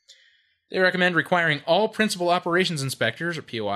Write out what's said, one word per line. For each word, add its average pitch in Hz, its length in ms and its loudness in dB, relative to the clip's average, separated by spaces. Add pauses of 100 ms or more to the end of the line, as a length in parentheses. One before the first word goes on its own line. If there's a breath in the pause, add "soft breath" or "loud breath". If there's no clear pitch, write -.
(720 soft breath)
They - 80 -4
recommend 180 380 2
requiring 160 500 0
all 190 220 4
principal 202 400 -2
operations 175 520 0
inspectors, 135 560 -4
or 135 60 -10
P - 180 -8
O 104 160 -2